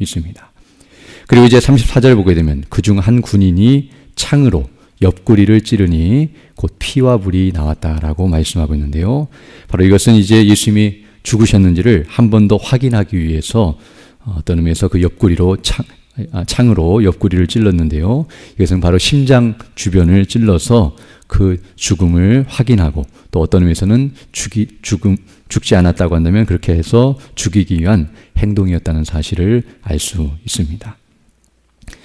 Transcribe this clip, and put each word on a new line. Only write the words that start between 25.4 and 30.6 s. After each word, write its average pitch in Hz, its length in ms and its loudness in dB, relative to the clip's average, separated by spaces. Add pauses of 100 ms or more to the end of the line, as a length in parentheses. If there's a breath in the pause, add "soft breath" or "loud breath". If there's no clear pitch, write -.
죽지 - 260 -2
않았다고 87 400 2
한다면 90 320 0
그렇게 90 260 -2
해서 120 460 0 (160 loud breath)
죽이기 90 460 -2
위한 101 300 0 (280 loud breath)
행동이었다는 90 680 -2
사실을 87 600 -2 (180 loud breath)
알 80 160 -6
수 78 320 -6 (140)
있습니다. 90 520 -8 (1080 loud breath)